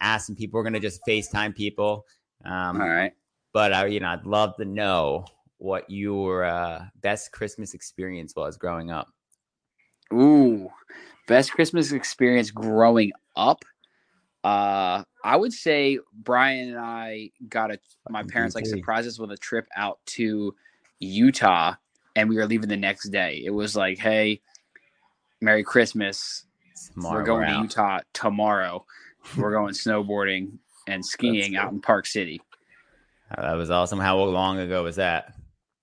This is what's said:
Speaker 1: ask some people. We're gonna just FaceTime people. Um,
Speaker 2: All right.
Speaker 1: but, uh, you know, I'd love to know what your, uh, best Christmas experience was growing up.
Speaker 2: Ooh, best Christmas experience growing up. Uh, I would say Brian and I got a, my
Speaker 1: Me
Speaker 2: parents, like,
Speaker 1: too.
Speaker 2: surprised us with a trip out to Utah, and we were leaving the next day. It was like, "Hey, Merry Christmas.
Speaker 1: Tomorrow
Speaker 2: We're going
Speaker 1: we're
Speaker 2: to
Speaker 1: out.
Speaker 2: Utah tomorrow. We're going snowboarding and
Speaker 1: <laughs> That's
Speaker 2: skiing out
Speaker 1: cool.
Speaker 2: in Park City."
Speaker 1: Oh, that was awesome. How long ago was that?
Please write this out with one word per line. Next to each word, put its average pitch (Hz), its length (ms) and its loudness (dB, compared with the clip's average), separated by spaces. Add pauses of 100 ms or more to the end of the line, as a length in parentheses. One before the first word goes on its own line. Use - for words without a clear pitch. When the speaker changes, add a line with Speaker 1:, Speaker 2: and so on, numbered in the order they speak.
Speaker 1:
ask 107 280 0
some 101 80 -10
people. 110 220 -4
We're 110 60 -2
gonna 110 140 -2
just 98 300 -6
FaceTime 107 480 -2
people. 104 500 -2 (380)
Um, 90 360 -4
Speaker 2:
All 92 80 -2
right. 87 240 0 (400)
Speaker 1:
but, 104 200 2
uh, 95 140 2
you 104 120 -2
know, 92 120 -4
I'd 87 160 -8
love 104 320 2
to 107 60 -6
know 92 600 0 (340)
what 95 320 -4
your, 98 540 -2
uh, 85 400 -4 (180)
best 101 300 -4
Christmas 107 420 -10
experience 90 640 -12
was 78 200 -6
growing 85 360 -6
up. 76 160 -8 (1040)
Speaker 2:
Ooh, 123 580 6 (580)
best 131 240 6
Christmas 156 400 2
experience 123 580 2
growing 110 600 4 (240)
up. - 280 2 (800)
Uh, 98 600 0 (180)
I 120 140 2
would 226 160 2
say 143 460 2 (140)
Brian 123 580 0
and 120 80 -10
I 113 520 -10 (180)
got 110 220 -2
a, 101 80 -8 (300)
my 110 140 -6
Speaker 1:
Me 101 60 -10
Speaker 2:
parents, 117 260 -2
like, 110 100 -6
Speaker 1:
too. 110 60 -4
Speaker 2:
surprised 110 360 -2
us 110 120 -12
with 107 120 -8
a 101 60 -12
trip - 400 -6
out 98 300 -6
to 107 480 -2 (440)
Utah, 95 760 4 (420)
and 107 120 4
we 110 80 2
were 107 100 0
leaving 110 220 -2
the 104 80 0
next 98 340 -4
day. 90 340 -2
It 92 60 -4
was 104 260 -2
like, 95 220 0
"Hey, 107 420 2 (1000)
Merry 107 220 4
Christmas. 104 840 0 (480)
Speaker 1:
Tomorrow 82 260 -4
Speaker 2:
We're 78 40 -2
going 110 160 2
Speaker 1:
we're 80 60 0
Speaker 2:
to 78 60 0
Speaker 1:
out. 73 100 0
Speaker 2:
Utah 98 380 0 (140)
tomorrow. 101 720 0 (500)
We're 104 160 0
going 104 220 -2
snowboarding 101 840 -2 (280)
and 95 160 -6
Speaker 1:
<laughs> - 0 -
That's - 80 -8
Speaker 2:
skiing 101 460 0
out 98 120 -2
Speaker 1:
cool. 95 80 -8
Speaker 2:
in 95 60 -6
Park 101 240 2
City." 85 340 -6 (960)
Speaker 1:
Oh, - 60 -8
that 76 120 -2
was 82 160 -2
awesome. 90 300 2
How 95 180 2
long 95 400 2
ago 90 240 -2
was 85 140 -6
that? 90 380 -2 (480)